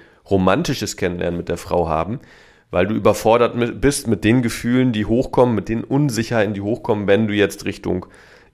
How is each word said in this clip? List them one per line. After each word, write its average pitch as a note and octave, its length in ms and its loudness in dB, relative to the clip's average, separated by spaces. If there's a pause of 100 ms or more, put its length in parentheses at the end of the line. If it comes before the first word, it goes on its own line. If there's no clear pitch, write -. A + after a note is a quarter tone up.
(300)
romantisches G2 680 0
Kennenlernen F2 420 -4
mit F2 120 -8
der E2+ 80 -4
Frau E2+ 320 -2
haben, E2 320 -4 (500)
weil F2+ 160 2
du A2 80 -2
überfordert A2+ 600 2
mi-, A#2 180 -2
bist C3 340 0
mit G#2+ 160 0
den A#2 180 4
Gefühlen, A#2+ 520 0
die G#2+ 100 -2
hochkommen, B2 500 2
mit G2 140 -2
den A2 160 -4
Unsicherheiten, A#2 720 0
die G2 80 -6
hochkommen, G#2 460 -2
wenn G2+ 200 4
du G2+ 60 -4
jetzt G2+ 320 0
Richtung F#2 400 -4 (480)